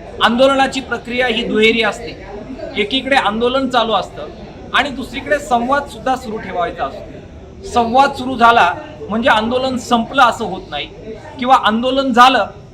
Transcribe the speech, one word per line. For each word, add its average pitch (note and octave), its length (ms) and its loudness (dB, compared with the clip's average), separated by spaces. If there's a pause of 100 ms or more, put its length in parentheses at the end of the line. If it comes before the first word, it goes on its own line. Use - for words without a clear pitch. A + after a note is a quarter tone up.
(220)
आंदोलनाची C4 600 4
प्रक्रिया A#3+ 460 -2
ही A#3 160 -2
दुहेरी A3 380 4
असते, - 440 -4 (520)
एकीकडे C4 380 -2
आंदोलन A#3+ 540 0
चालू A3+ 220 2
असतं E3+ 360 -4 (460)
आणि B3+ 160 2
दुसरीकडे C#4 500 -4
संवाद C4+ 480 0
सुद्धा C4 280 -4
सुरू G#3+ 220 -10
ठेवायचा F3 480 -4
असतो. - 340 -12 (440)
संवाद B3 500 2
सुरू B3+ 240 -6
झाला A3+ 360 6 (360)
म्हणजे A3+ 200 0
आंदोलन B3 480 0
संपलं A#3 440 0
असं A3+ 240 4
होत F#3 240 -6
नाही D3+ 200 -8 (500)
किंवा B3+ 160 4
आंदोलन B3+ 580 0
झालं A#3+ 340 6 (260)